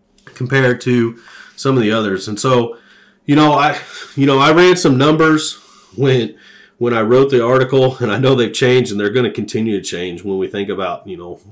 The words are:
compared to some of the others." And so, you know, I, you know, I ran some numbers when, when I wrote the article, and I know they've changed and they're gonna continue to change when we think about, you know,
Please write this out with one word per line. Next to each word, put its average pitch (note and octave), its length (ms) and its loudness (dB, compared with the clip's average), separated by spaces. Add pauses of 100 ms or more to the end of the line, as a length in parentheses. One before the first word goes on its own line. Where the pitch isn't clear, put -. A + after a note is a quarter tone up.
(240)
compared B2+ 580 -2
to A#2+ 380 -2 (340)
some C3+ 220 -2
of B2 60 2
the G#2+ 100 0
others." G#2+ 360 -4
And G#2 120 -8
so, B2 380 0 (480)
you C#3+ 100 2
know, D3+ 160 4
I, C#3+ 260 0 (360)
you C#3 100 0
know, C#3 140 2
I C#3+ 140 4
ran F3 240 6
some D3 200 2
numbers D#3 600 2 (400)
when, C3 420 0 (400)
when A#2+ 160 -2
I A2+ 80 0
wrote B2+ 280 2
the A#2+ 140 2
article, C3 540 2
and A2+ 120 -2
I G2+ 60 -2
know C3 180 2
they've A#2+ 160 0
changed B2 400 0
and G2+ 80 -6
they're G#2 120 -2
gonna A#2 200 0
continue A2 460 -4
to F2 80 -6
change F2 400 -8
when G2 140 -6
we F#2 80 -4
think G2+ 240 -6
about, F#2 360 -8
you F2+ 120 -14
know, F2 200 -16 (140)